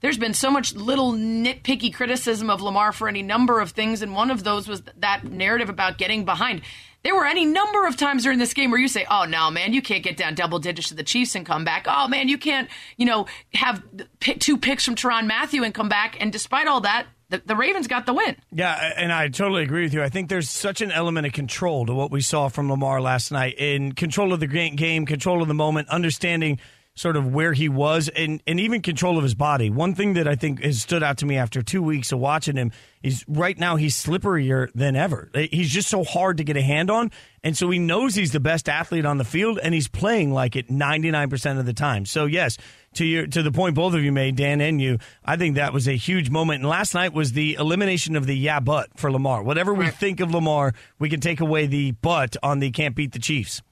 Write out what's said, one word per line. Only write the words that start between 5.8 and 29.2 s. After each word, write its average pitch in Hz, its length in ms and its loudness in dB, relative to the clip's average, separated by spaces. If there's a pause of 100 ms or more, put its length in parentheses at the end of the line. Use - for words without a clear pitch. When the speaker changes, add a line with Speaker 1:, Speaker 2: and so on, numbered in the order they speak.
Speaker 1:
getting 202 260 -2
behind. 185 380 -2 (400)
There 370 120 0
were 349 120 4
any 330 180 2
number 403 420 2
of 262 120 -2
times 277 240 2
during 254 160 2
this 240 160 0
game 269 160 2
where 240 100 2
you 262 80 4
say, 208 220 -2
"Oh, 202 140 4
no, 160 260 2
man, 180 240 -2
you 262 80 2
can't 196 200 -2
get 175 140 -4
down 156 180 -2
double 170 260 -2
digits 170 280 -4
to 160 60 -10
the 156 80 -10
Chiefs 240 320 0
and 185 100 -6
come 160 200 -2
back. 165 220 -2
Oh, 269 220 2
man, 269 200 0
you 277 100 2
can't, 277 320 0 (260)
you 240 80 0
know, 220 220 2 (260)
have 247 300 0 (360)
p-, - 160 -2
two 294 220 2
picks 262 300 0
from 240 80 0
Tyrann 226 320 0
Mathieu 262 360 0
and 220 120 -2
come 214 160 -2
back." 208 300 0
And 208 120 0
despite 277 340 0
all 277 140 4
that, 208 260 0 (240)
the, 180 140 -4
the 214 100 -2
Ravens 294 320 0
got 240 200 -2
the 247 80 0
win. 403 220 0 (140)
Speaker 2:
Yeah, 160 460 0
and 170 160 0
I 160 160 2
totally 190 340 0
agree 151 200 0
with 151 120 0
you. 151 80 0
I 139 60 0
think 175 200 -4
there's 175 220 -2
such - 300 -4
an 208 100 -2
element 165 360 0
of 131 80 -4
control 143 520 -2
to 120 80 -2
what 139 160 -2
we 139 100 0
saw 143 280 0
from 143 200 -2
Lamar 135 320 0
last 127 300 0
night, 131 280 -2
in 139 340 0
control 185 400 0
of 170 80 0
the 156 80 0
ga-, 160 220 0
game, 156 360 0
control 170 340 0
of 165 60 2
the 151 80 0
moment, 151 360 0
understanding 160 680 0 (360)
sort 170 220 -2
of 131 160 0
where 160 200 2
he 151 160 2
was, 147 400 2
and, 156 360 -4
and 165 140 0
even 220 240 0
control 170 360 0
of 151 40 2